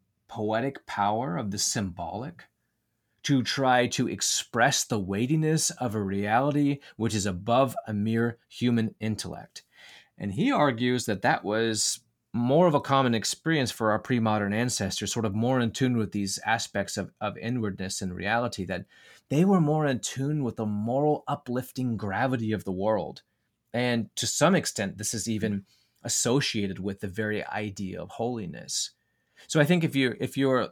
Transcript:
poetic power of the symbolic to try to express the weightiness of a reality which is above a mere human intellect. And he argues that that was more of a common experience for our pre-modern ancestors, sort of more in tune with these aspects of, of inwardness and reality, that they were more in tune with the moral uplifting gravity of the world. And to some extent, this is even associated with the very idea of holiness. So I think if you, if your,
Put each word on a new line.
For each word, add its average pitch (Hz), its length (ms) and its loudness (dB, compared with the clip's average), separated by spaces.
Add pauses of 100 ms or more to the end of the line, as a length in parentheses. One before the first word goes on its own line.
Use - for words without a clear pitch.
(280)
poetic 113 580 -2
power 113 520 0
of 107 140 -4
the 104 60 -6
symbolic 98 880 -4 (800)
to 135 200 4
try 123 440 4
to 123 200 0
express - 760 0
the 110 160 -2
weightiness 147 720 2
of 113 240 -4
a 107 60 0
reality 131 800 2 (160)
which 110 200 0
is 98 100 0
above 113 500 2 (120)
a 110 60 -4
mere 113 440 0 (100)
human 117 520 0
intellect. - 640 -6 (540)
And 101 160 -4
he 190 180 2
argues 123 540 2
that 101 160 -2
that 143 220 2
was 110 580 0 (300)
more 131 360 4
of 151 80 4
a 131 60 4
common 131 340 2
experience 135 560 0
for 110 200 0
our 107 60 2
pre-modern 107 560 2
ancestors, 107 580 -2
sort 110 140 -2
of 104 80 -2
more 120 260 2
in 117 120 0
tune 127 260 0
with 107 140 -2
these 98 340 -4
aspects 107 500 -2
of, 95 240 -6
of 104 180 -6
inwardness 104 640 -4
and 92 120 -6
reality, 104 520 -2
that 90 200 -6 (440)
they 147 140 4
were 196 160 4
more 151 280 2
in 127 120 0
tune 143 440 -4
with 117 120 -4
the 113 100 -2
moral 123 600 0
uplifting 120 720 -4
gravity 110 540 -2
of 104 140 -2
the 98 60 -4
world. 92 520 -2 (500)
And 120 420 -2
to 120 120 -2
some 165 260 4
extent, 98 460 -2
this 104 140 -6
is 110 140 -4
even 104 380 -2 (380)
associated 113 760 0
with 98 200 -6
the 104 80 -8
very 107 380 -4
idea 98 540 -6
of 90 100 -10
holiness. 113 800 -6 (560)
So 156 120 2
I 147 60 8
think 170 180 4
if 131 120 0
you, 127 240 2
if - 180 -4
your, 131 340 2